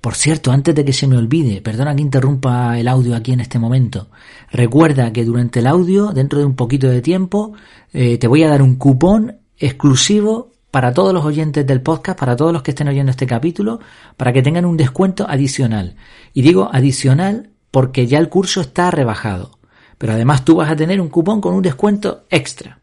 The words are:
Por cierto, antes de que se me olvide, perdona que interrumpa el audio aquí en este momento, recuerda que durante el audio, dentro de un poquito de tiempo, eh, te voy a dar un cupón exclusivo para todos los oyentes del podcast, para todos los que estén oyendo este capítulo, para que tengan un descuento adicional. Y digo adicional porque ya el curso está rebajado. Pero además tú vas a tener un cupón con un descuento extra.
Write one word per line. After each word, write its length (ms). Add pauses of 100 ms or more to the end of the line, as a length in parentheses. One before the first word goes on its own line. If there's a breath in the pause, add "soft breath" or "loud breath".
Por 140
cierto, 380
antes 220
de 100
que 80
se 160
me 80
olvide, 460
perdona 320
que 80
interrumpa 760
el 80
audio 300
aquí 160
en 80
este 180
momento, 500 (440 loud breath)
recuerda 600
que 120
durante 360
el 60
audio, 460
dentro 260
de 60
un 100
poquito 340
de 140
tiempo, 520 (380 loud breath)
eh, 260
te 100
voy 160
a 40
dar 140
un 140
cupón 640 (200)
exclusivo 920 (180)
para 220
todos 200
los 120
oyentes 420
del 140
podcast, 380
para 180
todos 160
los 100
que 80
estén 180
oyendo 220
este 160
capítulo, 540 (360 loud breath)
para 160
que 100
tengan 240
un 100
descuento 520
adicional. 680 (380 soft breath)
Y 80
digo 300
adicional 800 (200)
porque 360
ya 120
el 100
curso 320
está 300
rebajado. 680 (420 soft breath)
Pero 140
además 320
tú 120
vas 140
a 60
tener 240
un 80
cupón 320
con 140
un 80
descuento 680
extra. 520